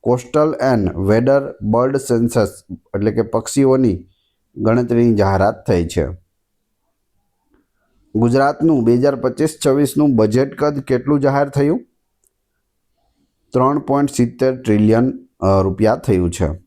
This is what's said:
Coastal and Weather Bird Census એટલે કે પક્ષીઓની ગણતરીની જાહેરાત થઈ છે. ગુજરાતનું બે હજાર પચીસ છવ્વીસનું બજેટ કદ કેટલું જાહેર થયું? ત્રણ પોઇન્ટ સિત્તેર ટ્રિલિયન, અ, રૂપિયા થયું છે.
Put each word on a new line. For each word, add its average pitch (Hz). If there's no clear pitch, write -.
Coastal 123
and 123
Weather 117
Bird 131
Census 113
એટલે 104
કે 110
પક્ષીઓની 127
ગણતરીની 117
જાહેરાત 98
થઈ 87
છે. 78
ગુજરાતનું 135
બે 117
હજાર 135
પચીસ 147
છવ્વીસનું 143
બજેટ 120
કદ 147
કેટલું 135
જાહેર 139
થયું? 147
ત્રણ 135
પોઇન્ટ 143
સિત્તેર 131
ટ્રિલિયન, 110
અ, 95
રૂપિયા 101
થયું 90
છે. 87